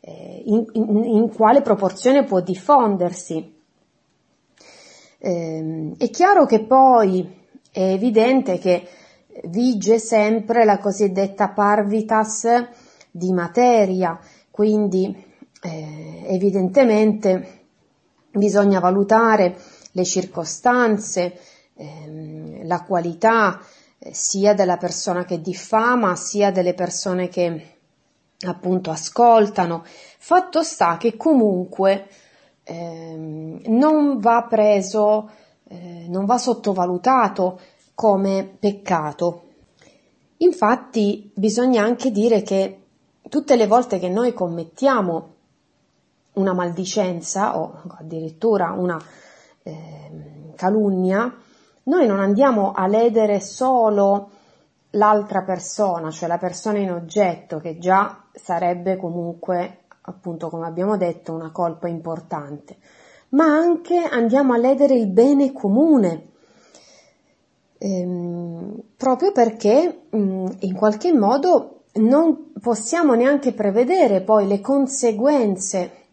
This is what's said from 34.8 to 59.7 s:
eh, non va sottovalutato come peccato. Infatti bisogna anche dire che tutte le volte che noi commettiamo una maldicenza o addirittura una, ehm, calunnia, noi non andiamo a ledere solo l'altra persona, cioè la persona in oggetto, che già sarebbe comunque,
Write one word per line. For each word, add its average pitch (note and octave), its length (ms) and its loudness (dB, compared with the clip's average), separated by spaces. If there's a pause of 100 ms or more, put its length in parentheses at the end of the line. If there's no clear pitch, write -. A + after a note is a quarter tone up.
eh, F3 420 -18
non F#3 160 -4
va A#3+ 120 2
sottovalutato F#3+ 1200 -2 (340)
come G3 680 0
peccato. F3 840 -4 (960)
Infatti A3 960 0
bisogna A3 500 0
anche A#3+ 280 -2
dire G#3+ 300 2
che G3 400 -4 (480)
tutte D4 260 0
le A3+ 120 2
volte A3 320 2
che F3+ 100 -6
noi A#3 240 -2
commettiamo F3+ 1000 -4 (1000)
una F#3+ 200 -2
maldicenza F3+ 1040 -4
o - 240 -8 (160)
addirittura E3 760 -4
una, F3+ 300 -4 (600)
ehm, D#3 920 -20
calunnia, G3 800 0 (500)
noi D4 240 2
non G3 120 0
andiamo G3+ 520 2
a F#3+ 160 -2
ledere G#3+ 520 2
solo G#3 880 0 (640)
l'altra G#3 520 2
persona, F3+ 680 -4
cioè D#3+ 180 -10
la E3+ 100 -2
persona F#3 420 -6
in G3 120 -4
oggetto, E3+ 680 -4
che E3 180 -12
già F#3 460 0 (100)
sarebbe F3+ 640 -4
comunque, F3 840 -6 (200)